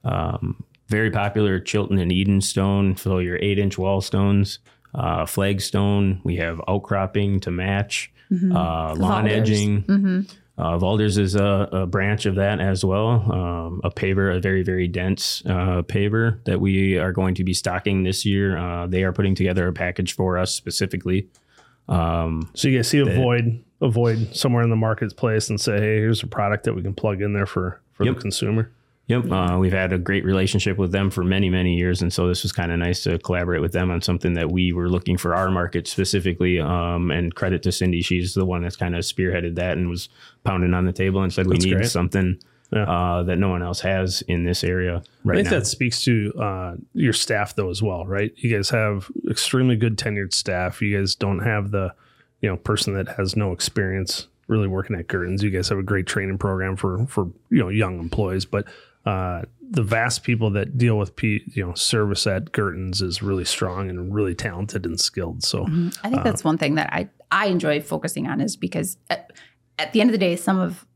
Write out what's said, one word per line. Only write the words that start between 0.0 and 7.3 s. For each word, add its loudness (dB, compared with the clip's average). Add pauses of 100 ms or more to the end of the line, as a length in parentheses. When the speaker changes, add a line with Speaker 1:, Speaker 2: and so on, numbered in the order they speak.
Speaker 1:
Um, -2 (240)
very 2
popular 2
Chilton 0
and 2
Eden 4
Stone, 2
so 0
your -2
eight-inch 2
wall 2
stones, 2 (380)
uh, -2
flagstone. 2
We -2
have -2
outcropping 0